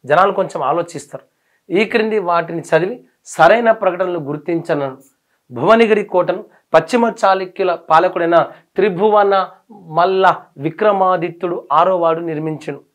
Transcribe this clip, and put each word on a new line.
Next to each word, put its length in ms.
జనాలు 300
కొంచెం 300
ఆలోచిస్తారు. 560
ఈ 40
క్రింది 260
వాటిని 400
చదివి 260
సరైన 360
ప్రకటనలు 380
గుర్తించను. 580
భువనగిరి 460
కోటను 300
పశ్చిమ 380
చాళుక్యుల 520
పాలకుడైన 480
త్రిభువన 560
మల్ల 380
విక్రమాదిత్యుడు 920
ఆరో 240
వాడు 260
నిర్మించెను. 500